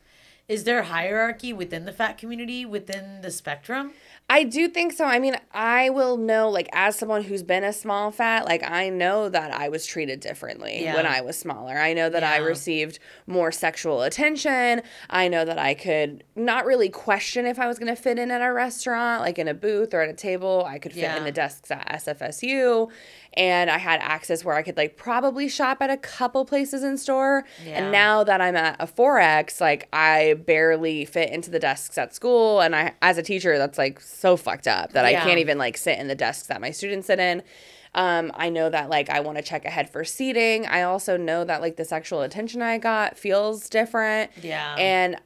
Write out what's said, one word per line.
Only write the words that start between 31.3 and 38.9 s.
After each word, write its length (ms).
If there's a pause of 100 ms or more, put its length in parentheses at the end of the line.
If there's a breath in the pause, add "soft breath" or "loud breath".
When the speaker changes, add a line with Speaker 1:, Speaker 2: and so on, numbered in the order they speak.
Speaker 2:
the 100
desks 380
at 160
school. 460
And 160
I, 260
as 160
a 60
teacher, 340
that's, 200
like, 240
so 340
fucked 320
up 260
that 120
I 60
Speaker 1:
Yeah. 120
Speaker 2:
can't 140
even, 220
like, 180
sit 220
in 80
the 80
desks 320
that 120
my 120
students 340
sit 140
in. 240 (500 loud breath)
Um, 400
I 160
know 220
that, 180
like, 220